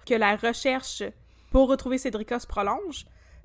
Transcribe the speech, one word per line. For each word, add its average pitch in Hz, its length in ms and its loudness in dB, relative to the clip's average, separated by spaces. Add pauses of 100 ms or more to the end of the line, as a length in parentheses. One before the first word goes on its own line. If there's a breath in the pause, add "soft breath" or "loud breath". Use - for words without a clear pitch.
que 247 80 0
la 214 220 4
recherche 254 680 -2 (480 soft breath)
pour 262 160 6
retrouver 262 300 0
Cédrica 233 420 -4
se - 80 -12
prolonge, 254 580 -4 (400 soft breath)